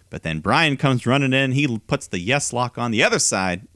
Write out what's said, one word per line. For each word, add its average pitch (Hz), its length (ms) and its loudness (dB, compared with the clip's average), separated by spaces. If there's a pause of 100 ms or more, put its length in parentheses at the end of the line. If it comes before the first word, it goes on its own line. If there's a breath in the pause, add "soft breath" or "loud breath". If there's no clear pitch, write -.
(100)
But 78 120 -10
then 80 180 -4
Bryan 135 380 2
comes 131 280 0
running 131 280 2
in. 135 180 2
He 143 140 0
l-, 113 200 -4
puts - 200 -4
the 98 120 -6
Yes 123 360 -2
Lock 120 240 -4
on 120 120 -2
the 113 120 2
other 214 160 2
side, 95 580 -2